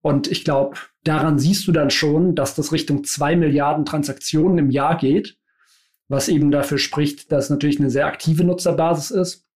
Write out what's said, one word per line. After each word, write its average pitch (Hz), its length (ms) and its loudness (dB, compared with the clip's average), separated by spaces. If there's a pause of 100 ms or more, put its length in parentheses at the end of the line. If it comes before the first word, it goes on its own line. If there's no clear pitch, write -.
Und 143 300 0
ich - 120 -6
glaub, 139 460 -2 (160)
daran 156 340 2
siehst 175 300 0
du 180 40 2
dann 147 180 2
schon, 156 440 2
dass 147 200 -2
das 151 180 -4
Richtung 143 320 -2
zwei 143 320 -2
Milliarden 147 480 2
Transaktionen 156 720 0
im 143 140 2
Jahr 143 260 0
geht, 160 400 0 (720)
was 139 220 -2
eben 147 200 4
dafür 143 280 0
spricht, 143 520 -4
dass 143 140 2
es - 60 -6
natürlich 143 280 0
eine 139 120 2
sehr 139 160 0
aktive 160 380 0
Nutzerbasis 170 680 0
ist. 180 460 -4